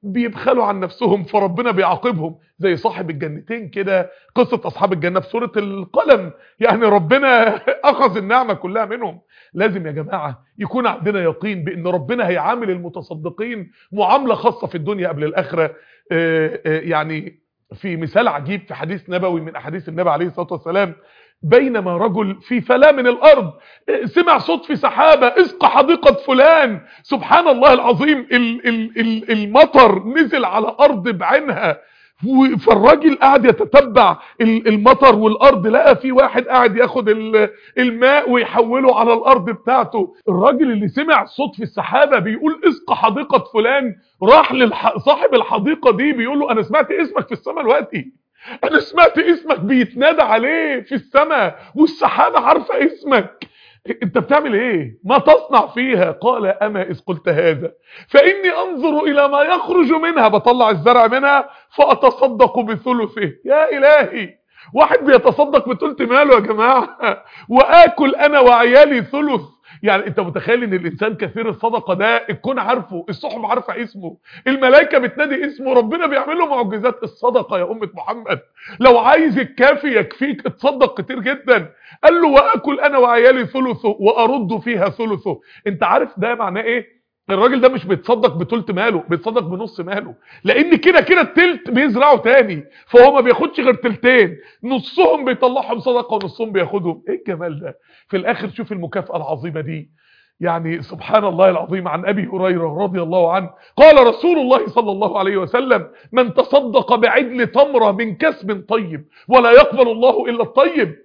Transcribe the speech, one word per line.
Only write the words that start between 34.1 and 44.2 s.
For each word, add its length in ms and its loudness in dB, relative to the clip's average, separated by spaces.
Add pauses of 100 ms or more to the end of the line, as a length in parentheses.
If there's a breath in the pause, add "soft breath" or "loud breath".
ال-، 280 0
المطر 480 6
والأرض، 500 2
لقى 300 4
في 160 -6
واحد 360 2
قاعد 280 2
ياخد 320 0
ال-، 400 0 (300 soft breath)
الماء 520 2
ويحوله 720 0
على 120 2
الأرض 380 2
بتاعته. 640 -2 (140 soft breath)
الراجل 440 2
اللي 160 -2
سمع 360 0
صوت 320 -8
في 60 -10
السحابة 560 0
بيقول: 500 -4
"اسق 240 -4
حديقة 520 -2 (100)
فلان"، 400 -2 (280)